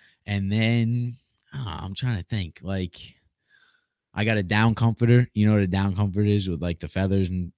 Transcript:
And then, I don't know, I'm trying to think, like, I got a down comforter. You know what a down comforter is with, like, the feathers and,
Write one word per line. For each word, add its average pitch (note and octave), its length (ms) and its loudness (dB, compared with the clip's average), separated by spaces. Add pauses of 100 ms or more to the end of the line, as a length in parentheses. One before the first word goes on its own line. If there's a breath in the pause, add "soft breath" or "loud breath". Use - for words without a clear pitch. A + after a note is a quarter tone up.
(260)
And G2 260 -2
then, A#2 640 0 (380)
I - 40 -10
don't C3 80 -8
know, G2 140 -8
I'm G2 140 -10
trying A#2+ 240 -4
to F2+ 60 -6
think, F#2 400 -6
like, F#2 340 -6 (1200)
I G#2 100 0
got A2 120 2
a G2+ 60 0
down G#2+ 300 2
comforter. A#2 600 4
You G#2+ 100 4
know G#2+ 80 4
what G#2 80 4
a F#2+ 60 2
down F#2+ 280 0
comforter G#2 320 0
is G2+ 220 0
with, E2 100 -4
like, F2 200 -4
the - 80 -10
feathers F#2+ 420 0
and, F2+ 280 -6